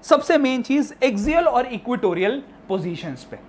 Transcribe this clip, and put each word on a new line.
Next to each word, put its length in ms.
सबसे 340
main 240
चीज 400
axial 440
और 220
equatorial 760
positions 560
पे। 140